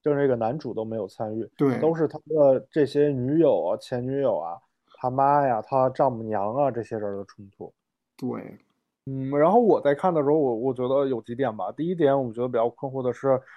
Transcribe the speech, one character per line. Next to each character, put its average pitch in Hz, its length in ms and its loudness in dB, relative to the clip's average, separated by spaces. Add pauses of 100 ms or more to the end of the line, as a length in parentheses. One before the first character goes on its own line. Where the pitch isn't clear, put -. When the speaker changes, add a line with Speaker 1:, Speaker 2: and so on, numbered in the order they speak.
Speaker 1:
就 151 100 0
是 143 80 2
那 143 80 4
个 127 80 4
男 117 220 -2
主 131 160 -8
都 110 100 -4
没 113 120 -6
有 104 120 -4
参 107 300 -8
与， 110 180 -8
Speaker 2:
对。 135 240 0
Speaker 1:
都 151 140 2
是 160 140 0
他 156 180 -8
的 143 460 4
这 147 160 2
些 147 220 2
女 135 280 -2
友 127 260 4
啊、 95 140 -2
前 123 260 -8
女 135 160 -4
友 123 200 0
啊、 82 180 -8 (400)
他 127 140 -4
妈 139 360 4
呀、 113 140 0
他 131 300 0
丈 135 200 0
母 113 120 -8
娘 107 320 -2
啊 139 160 0
这 117 100 -6
些 113 160 -8
人 104 200 -6
的 98 80 -10
冲 101 300 -20
突。 - 160 -16 (460)
Speaker 2:
对。 110 400 -8 (480)
Speaker 1:
嗯， 135 320 -6
然 156 140 6
后 220 80 6
我 208 200 4
在 143 140 2
看 180 180 0
的 160 120 0
时 135 40 2
候， 147 60 4
我， 139 220 2
我 127 180 -2
觉 123 140 -4
得 139 180 2
有 127 160 -4
几 117 140 -12
点 120 200 -2
吧。 98 160 -8
第 156 160 -6
一 180 60 -4
点， 139 260 4
我 123 140 -4
觉 117 80 -6
得 123 60 0
比 123 80 -6
较 117 120 2
困 131 240 -8
惑 131 120 -8
的 123 100 -2
是， 135 260 0 (180)